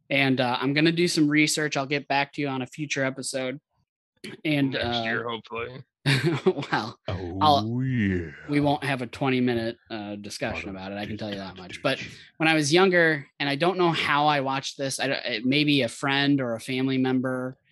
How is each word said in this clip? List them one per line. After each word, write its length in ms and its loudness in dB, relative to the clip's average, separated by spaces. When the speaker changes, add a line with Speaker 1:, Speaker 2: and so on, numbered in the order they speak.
Speaker 1:
and, 320 4
uh, 180 0
I'm 140 0
gonna 180 4
do 160 2
some 180 4
research. 520 2
I'll 80 -2
get 200 -2
back 280 0
to 80 -4
you 60 -2
on 120 -4
a 60 -6
future 360 -6
episode. 560 -4
And, 280 2
Speaker 2:
Next 120 -2
Speaker 1:
uh, 200 -2
Speaker 2:
year, 220 -4
hopefully. 560 -10
Speaker 1:
<laughs> 640 0
well, 280 -2
Speaker 3:
Oh, 320 -6
Speaker 1:
I'll, 420 4
Speaker 3:
yeah. 480 0
Speaker 1:
we 100 2
won't 240 2
have 160 -2
a 60 -6
twenty 340 0
minute, 380 0
uh, 260 -8
discussion 520 -8
Speaker 3:
Bada 40 -10
Speaker 1:
about 200 -10
it. 60 -8
I 80 -6
can 100 -8
tell 140 -8
you 60 -8
that 200 -12
much. 140 -16
Speaker 3:
doo 60 -12
doo 60 -20
Speaker 1:
But 160 0
Speaker 3:
doo. 60 -12
Speaker 1:
when 100 -2
I 80 4
was 160 0
younger, 560 4
and 80 -2
I 80 0
don't 220 2
know 120 4
how 360 2
I 140 4
watched 360 -4
this, 240 -4
I 60 0
don't, 180 -2
it, 220 -4
maybe 340 4
a 80 0
friend 540 2
or 140 -2
a 40 -12
family 380 -2
member 580 -2